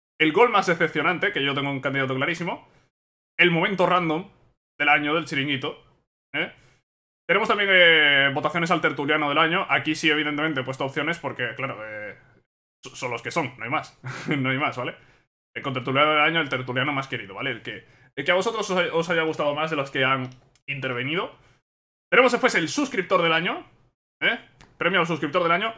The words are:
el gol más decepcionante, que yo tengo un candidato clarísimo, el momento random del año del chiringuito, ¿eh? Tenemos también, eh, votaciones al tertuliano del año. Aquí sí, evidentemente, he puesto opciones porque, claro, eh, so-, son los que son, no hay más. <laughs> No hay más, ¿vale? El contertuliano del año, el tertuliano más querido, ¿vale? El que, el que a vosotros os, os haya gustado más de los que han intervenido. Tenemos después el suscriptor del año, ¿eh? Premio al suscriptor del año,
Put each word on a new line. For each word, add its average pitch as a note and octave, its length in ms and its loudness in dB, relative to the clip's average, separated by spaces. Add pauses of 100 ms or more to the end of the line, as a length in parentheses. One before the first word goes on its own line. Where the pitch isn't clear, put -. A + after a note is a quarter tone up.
(200)
el D#3 120 4
gol A#3 180 6
más G3+ 160 4
decepcionante, E3+ 640 0
que D3 100 -2
yo C#3 120 0
tengo C#3 160 -2
un C3+ 100 -4
candidato C3+ 340 -2
clarísimo, E3 540 -4 (720)
el F3 120 6
momento F3+ 360 2
random F3 440 0 (480)
del D3 120 0
año D3 240 2
del E3 100 0
chiringuito, C#3+ 580 -4 (520)
¿eh? E3 180 -4 (720)
Tenemos G3+ 220 0
también, G3+ 240 0
eh, D3+ 640 6
votaciones D3+ 360 -2
al E3 120 0
tertuliano D3 480 0
del D3 80 2
año. E3 320 2
Aquí D3+ 240 0
sí, D#3 160 0
evidentemente, D3 500 0
he B2+ 40 -2
puesto C3 200 -6
opciones D3+ 340 -4
porque, A#2+ 360 -6
claro, B2 320 -8
eh, G#2+ 320 -12 (640)
so-, C3 100 -18
son B2+ 160 -6
los A#2 120 -6
que - 80 -8
son, C#3 260 -4
no A2 80 -12
hay A#2+ 60 -6
más. - 280 -6 (160)
<laughs> D#3 220 -4
No C3 140 -2
hay C3 80 -2
más, C#3 180 -4
¿vale? C3 180 -6 (600)
El A#2 80 -10
contertuliano C3+ 480 0
del D3+ 100 2
año, D#3+ 220 2
el C3+ 80 -6
tertuliano B2+ 420 -4
más C3+ 160 -6
querido, G#2 260 -10
¿vale? B2+ 180 -6
El A2+ 100 -12
que, G#2+ 240 -14 (280)
el - 100 -8
que - 60 0
a C4+ 40 4
vosotros A3 360 0
os, F3+ 220 0
os E3 160 0
haya E3 140 0
gustado D3+ 320 -2
más D#3 160 -2
de D#3+ 60 -4
los C#3 140 -4
que C3+ 140 0
han C3 240 0 (380)
intervenido. C3+ 680 -6 (760)
Tenemos A#3+ 220 6
después A#3+ 240 2
el E3 120 0
suscriptor F#3+ 540 0
del E3 100 2
año, G#3 320 -2 (560)
¿eh? G#3 180 0 (380)
Premio F3+ 240 2
al E3 60 2
suscriptor E3 380 0
del E3 80 4
año, G#3+ 260 0